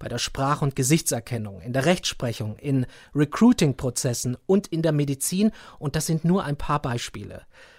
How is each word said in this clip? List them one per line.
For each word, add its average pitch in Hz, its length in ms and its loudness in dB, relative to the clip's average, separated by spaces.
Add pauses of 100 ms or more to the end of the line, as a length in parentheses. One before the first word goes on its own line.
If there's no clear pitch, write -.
Bei - 80 -10
der 120 100 -6
Sprach- 139 440 0
und 139 120 0
Gesichtserkennung, 117 880 0
in 120 100 -8
der 135 140 0
Rechtsprechung, 120 680 -2
in 135 300 0 (280)
Recruiting-Prozessen 139 1200 2 (100)
und 196 200 2
in 165 160 -4
der 160 100 2
Medizin. 151 600 0 (260)
Und 147 160 -6
das 160 120 -2
sind 160 180 -2
nur 180 200 4
ein 143 120 -4
paar - 260 -2
Beispiele. 120 600 -8 (360)